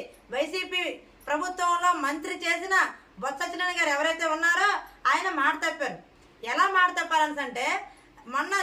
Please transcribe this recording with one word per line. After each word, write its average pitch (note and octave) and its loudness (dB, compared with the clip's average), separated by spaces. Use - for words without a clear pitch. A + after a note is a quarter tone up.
వైసీపీ F4+ -2
ప్రభుత్వంలో F4 0
మంత్రి D#4 -4
చేసిన E4+ 0
బొత్స C4+ -4
సత్యనారాయణ F4+ -2
గారు D#4 2
ఎవరైతే D#4+ 0
ఉన్నారో E4+ 2
ఆయన F4+ 2
మాట D4 2
తప్పారు. D4+ -4
ఎలా C4+ 2
మాట F#4 6
తప్పారని D#4 2
అంటే, A#3+ -4
మొన్న D#4 -2